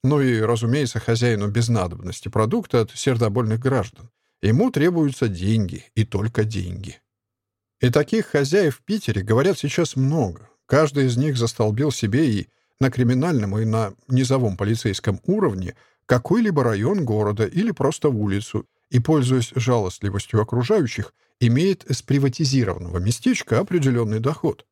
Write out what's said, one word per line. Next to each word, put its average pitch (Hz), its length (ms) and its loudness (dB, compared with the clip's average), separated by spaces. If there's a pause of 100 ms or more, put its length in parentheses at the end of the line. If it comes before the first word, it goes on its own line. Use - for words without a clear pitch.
Ну 143 180 2
и, 123 200 2
разумеется, 117 580 0
хозяину 113 500 0
без 117 200 0
надобности 90 600 -4
продукты 123 500 0
от 110 120 0
сердобольных 113 720 0
граждан. 127 500 -4 (320)
Ему 139 280 4
требуются 156 580 0
деньги, 95 680 -2
и 110 100 2
только 107 400 -2
деньги. 98 560 -8 (800)
И 123 80 2
таких 151 380 0
хозяев 151 500 2
в - 60 -20
Питере, 113 400 -4
говорят, 135 360 2
сейчас 156 380 -2
много. 131 540 -2 (160)
Каждый 139 400 2
из 120 100 0
них 135 220 0
застолбил 117 520 0
себе 123 380 0
и 104 200 -2 (300)
на 135 120 2
криминальном, 123 680 0
и 110 60 -2
на 110 300 -2 (140)
низовом 127 500 2
полицейском 104 680 -2
уровне 131 500 0 (300)
какой-либо 151 580 2
район 120 440 0
города 107 400 0
или 202 240 -2
просто 147 400 0
улицу, 107 580 -4 (220)
и, 120 80 2
пользуясь 127 560 2
жалостливостью 107 880 -2
окружающих, 123 720 -2 (260)
имеет 143 480 2
с - 140 -4
приватизированного 127 960 0
местечка 120 600 0
определённый 120 600 0
доход. 147 520 -4